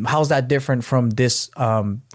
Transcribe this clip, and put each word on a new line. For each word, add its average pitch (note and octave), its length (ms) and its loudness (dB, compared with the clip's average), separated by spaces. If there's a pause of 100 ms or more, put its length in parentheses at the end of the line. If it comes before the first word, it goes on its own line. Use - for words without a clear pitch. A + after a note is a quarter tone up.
how's D3+ 240 0
that C#3 180 0
different C3+ 380 0
from B2 240 2
this, A#2+ 480 0
um, A2 460 -2 (120)